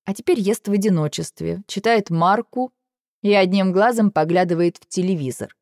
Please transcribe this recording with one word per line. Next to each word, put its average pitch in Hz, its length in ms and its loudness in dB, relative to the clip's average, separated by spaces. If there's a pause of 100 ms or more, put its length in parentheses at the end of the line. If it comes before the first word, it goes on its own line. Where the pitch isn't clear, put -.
а 196 100 -6
теперь 349 240 -2
ест 202 300 -2
в 202 40 0
одиночестве, 170 920 -2
читает 208 440 -2
Марку 208 640 0 (500)
и 208 100 2
одним 190 400 2
глазом 214 380 2
поглядывает 170 640 0
в - 100 -20
телевизор. 175 760 -4